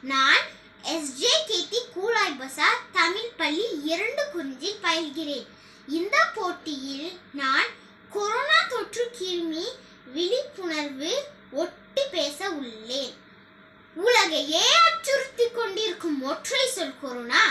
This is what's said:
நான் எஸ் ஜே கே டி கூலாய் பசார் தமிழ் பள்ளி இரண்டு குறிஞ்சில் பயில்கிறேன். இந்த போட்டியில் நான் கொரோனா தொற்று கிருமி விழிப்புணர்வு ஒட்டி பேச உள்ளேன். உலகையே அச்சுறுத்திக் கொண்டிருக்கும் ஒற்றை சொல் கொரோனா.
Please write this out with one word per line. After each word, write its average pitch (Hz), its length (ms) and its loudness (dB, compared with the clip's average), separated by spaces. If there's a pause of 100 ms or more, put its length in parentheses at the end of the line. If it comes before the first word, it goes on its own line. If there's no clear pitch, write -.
(100)
நான் 269 320 6 (520)
எஸ் 294 260 -4
ஜே 466 100 4 (180)
கே 427 100 0 (120)
டி 466 100 0 (140)
கூலாய் 392 460 0
பசார் 302 420 0 (100)
தமிழ் 381 460 0
பள்ளி 320 260 0 (280)
இரண்டு 480 400 0
குறிஞ்சில் 320 500 -6
பயில்கிறேன். 311 640 -2 (520)
இந்த 403 180 0 (180)
போட்டியில் 302 760 -6 (240)
நான் 277 380 0 (420)
கொரோனா 494 460 2 (140)
தொற்று 466 340 -2 (120)
கிருமி 349 460 -4 (520)
விழிப்புணர்வு 339 960 -2 (500)
ஒட்டி - 480 -2
பேச 349 400 -2 (100)
உள்ளேன். 240 560 -8 (800)
உலகையே 339 680 4 (220)
அச்சுறுத்திக் 554 760 2
கொண்டிருக்கும் 381 600 -2 (120)
ஒற்றை 523 320 0 (120)
சொல் 294 240 -6
கொரோனா. 247 500 0